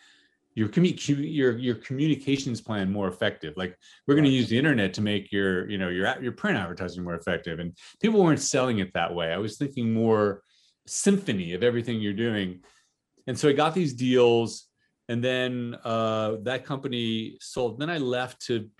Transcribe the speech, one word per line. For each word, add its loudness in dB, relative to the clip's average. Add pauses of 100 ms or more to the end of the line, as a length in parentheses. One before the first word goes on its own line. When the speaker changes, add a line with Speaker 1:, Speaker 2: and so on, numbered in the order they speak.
(560)
Speaker 1:
your 2
commu-, 4
commu-, -2
your, 2
your 0
communications -2
plan -2
more 0
effective. -4
Like, -6 (300)
we're 6
gonna 6
Speaker 2:
Right. 4
Speaker 1:
use 2
the 2
internet 2
to -4
make -2
your, 0
you -4
know, -2
your, -2
your -4
print -2
advertising -6
more -6
effective. -4
And -8 (240)
people 4
weren't 4
selling 0
it -4
that -2
way. -2
I -2
was -6
thinking -2
more 2 (440)
symphony 0
of -4
everything 0
you're -2
doing. -2 (680)
And -4
so 4
I 8
got 2
these 0
deals, 4 (420)
and -4
then, -2
uh, 0
that -6
company -4
sold. -4
Then -4
I -4
left -4
to -2 (120)